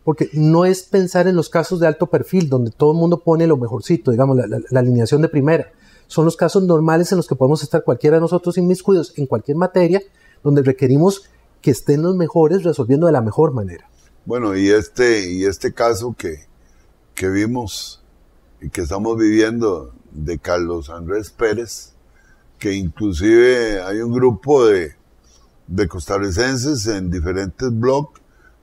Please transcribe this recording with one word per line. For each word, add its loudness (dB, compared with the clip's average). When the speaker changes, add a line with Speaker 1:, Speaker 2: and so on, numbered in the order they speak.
Speaker 1:
porque -2
no 4
es 0
pensar 0
en 2
los 0
casos -2
de 4
alto 0
perfil, 0
donde 0
todo 2
el -2
mundo 2
pone 2
lo 2
mejorcito, -2
digamos, 2
la, 0
la, -4
la 2
alineación 2
de 2
primera. 0
Son 0
los 0
casos 2
normales 2
en 2
los -2
que -2
podemos 2
estar -2
cualquiera 2
de 2
nosotros -2
inmiscuidos 0
en -6
cualquier -4
materia, 2
donde 2
requerimos 0
que 0
estén 0
los 0
mejores 2
resolviendo 0
de 4
la 2
mejor 0
manera. -10
Speaker 2:
Bueno, -4
y 2
este, 2
y -4
este -4
caso -2
que, -10
que -6
vimos -6
y -14
que -6
estamos -4
viviendo 0
de -8
Carlos -4
Andrés -10
Pérez, -6
que -4
inclusive 0
hay -6
un -6
grupo 2
de, 0
de -4
costarricenses -4
en -4
diferentes -6
blogs -4